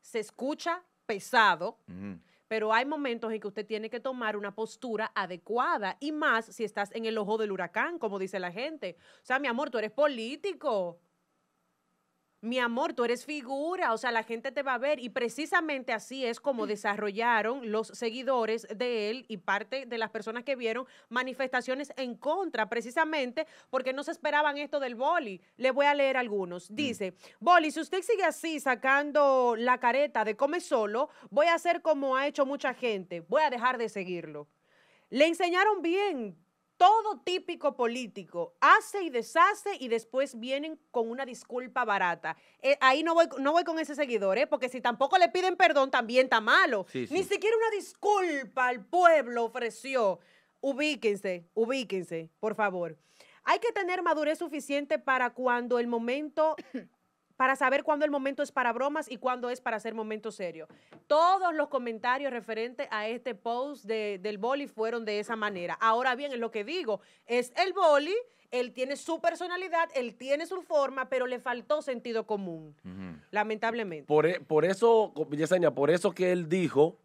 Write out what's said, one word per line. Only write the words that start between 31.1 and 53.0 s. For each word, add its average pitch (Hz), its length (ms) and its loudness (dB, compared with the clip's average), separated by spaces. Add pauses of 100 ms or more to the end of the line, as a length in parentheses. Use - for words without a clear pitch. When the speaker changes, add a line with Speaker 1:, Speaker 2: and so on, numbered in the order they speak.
Speaker 1:
voy 285 160 4
a 339 80 6
hacer 339 260 0
como 277 340 0
ha 269 120 2
hecho 285 180 0
mucha 269 300 -4
gente, 190 460 -4
voy 240 200 2
a 302 80 4
dejar 247 300 0
de 226 100 -2
seguirlo". 165 580 -8 (640)
Le 285 160 4
enseñaron 359 560 2
bien 330 560 -2 (400)
todo 415 460 6
típico 349 540 -4
político, 208 840 -6
hace 403 440 6
y 320 60 -4
deshace 359 680 2
y 254 80 -8
después 233 500 -2
vienen 277 400 -6 (140)
con 226 180 -2
una 254 160 -6
disculpa 247 600 -6
barata. 175 500 0 (260)
Eh, 277 200 4
ahí 262 200 6
no 330 120 0
voy, 339 140 6 (120)
no 277 140 2
voy 339 100 6
con 320 160 -2
ese 294 160 -4
seguidor, 220 420 0
¿eh? 285 80 2
Porque 262 220 -2
si 254 140 -8
tampoco 269 360 2
le 349 120 8
piden 359 260 0
perdón, 294 340 4
también 254 360 4
está 247 160 4
malo. 247 500 4
Speaker 2:
Sí, 127 200 -4
Speaker 1:
Ni 359 120 0
Speaker 2:
sí. - 120 -6
Speaker 1:
siquiera 440 200 0
una 453 220 2
disculpa 320 880 0
al 247 180 -2
pueblo 277 600 6
ofreció. 233 720 -2 (400)
Ubíquense, 214 920 -2
ubíquense, 190 760 -2 (120)
por 214 140 -2
favor. 180 420 -2 (480)